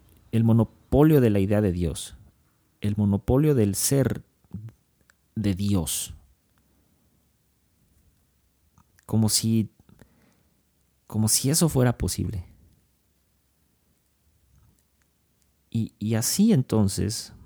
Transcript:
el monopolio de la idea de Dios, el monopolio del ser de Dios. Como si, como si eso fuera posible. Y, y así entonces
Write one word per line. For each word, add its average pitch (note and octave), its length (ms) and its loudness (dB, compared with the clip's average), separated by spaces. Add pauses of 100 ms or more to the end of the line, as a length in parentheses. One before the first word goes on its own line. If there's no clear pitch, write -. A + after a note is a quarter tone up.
(320)
el A2+ 120 2
monopolio C3 800 2
de A2+ 100 4
la G2+ 80 2
idea G2+ 200 0
de G#2 120 0
Dios, E2+ 440 -6 (680)
el G#2 140 -4
monopolio A#2+ 600 2
del G#2 180 2
ser - 500 -2 (1120)
de G2+ 220 -2
Dios. G2 580 -4 (3000)
Como A2 200 0
si, A2+ 440 0 (1400)
como G#2+ 200 -2
si - 220 0
eso D#3+ 180 2
fuera B2 300 0
posible. F#2 480 -6 (3250)
Y, A2+ 260 -4
y G#2+ 160 -4
así G3 400 0
entonces A2 800 -2 (120)